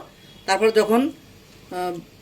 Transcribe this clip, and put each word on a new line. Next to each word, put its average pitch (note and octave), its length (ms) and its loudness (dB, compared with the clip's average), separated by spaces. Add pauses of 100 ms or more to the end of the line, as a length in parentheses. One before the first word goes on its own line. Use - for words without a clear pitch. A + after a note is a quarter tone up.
(480)
তারপর F#3+ 200 2 (120)
যখন, G#3+ 220 2 (760)
আহ, F3+ 160 -6 (280)